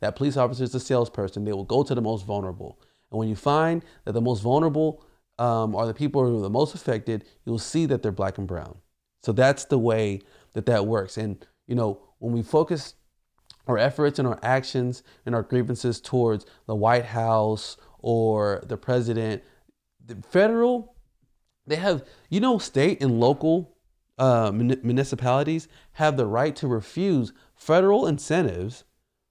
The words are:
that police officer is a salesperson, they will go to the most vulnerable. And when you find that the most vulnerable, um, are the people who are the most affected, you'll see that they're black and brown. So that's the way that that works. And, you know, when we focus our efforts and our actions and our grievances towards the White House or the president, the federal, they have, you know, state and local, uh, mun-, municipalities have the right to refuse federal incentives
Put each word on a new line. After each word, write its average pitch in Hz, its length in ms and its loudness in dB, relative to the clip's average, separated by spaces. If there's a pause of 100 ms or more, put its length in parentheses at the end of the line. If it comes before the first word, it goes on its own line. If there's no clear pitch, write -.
that 104 160 -4
police 139 200 -2
officer 127 280 0
is 120 100 -6
a 127 60 -2
salesperson, 107 640 -2
they 104 80 -4
will 98 120 -6
go 131 200 2
to 127 100 -2
the 117 80 -2
most 110 240 -4
vulnerable. 98 540 -8 (300)
And 110 80 -6
when 110 100 -2
you 107 80 -4
find 160 480 0 (200)
that 104 80 -6
the 113 80 0
most 117 220 0
vulnerable, 151 640 0 (340)
um, 113 380 0
are 113 100 0
the 113 80 -4
people 139 300 0
who 120 140 2
are 104 40 -2
the 98 80 -2
most 139 240 0
affected, 110 500 -4 (200)
you'll 117 140 -2
see 160 280 -2
that 135 160 0
they're 110 80 -2
black 95 280 -4
and 98 100 -6
brown. 82 300 -10 (440)
So 120 100 -2
that's 131 340 4
the 139 120 2
way 110 420 0 (340)
that 107 120 -4
that 107 200 2
works. 107 300 -2
And, 107 300 -6 (200)
you 127 80 -4
know, 110 260 0 (180)
when 117 140 -4
we 117 100 0
focus 160 520 -2 (720)
our 123 100 0
efforts 143 420 0
and 135 80 0
our 117 160 -2
actions 127 600 -2 (220)
and 120 100 -2
our 113 80 0
grievances 123 580 -2
towards 117 460 0 (200)
the 110 80 -4
White 117 300 2
House 110 720 0 (220)
or 107 680 0
the 117 100 -6
president, 113 640 -2 (640)
the 120 120 -16 (120)
federal, 233 640 2 (720)
they 151 100 -4
have, 175 300 -2 (240)
you 185 100 0
know, 247 180 2
state - 440 0
and 120 180 2
local, 156 560 2 (420)
uh, 120 360 4
mun-, 120 280 0
municipalities 135 840 0 (240)
have 156 240 0
the 123 100 2
right 131 300 0
to 151 100 -6
refuse 131 640 -2 (220)
federal 190 520 4
incentives 127 800 -2 (460)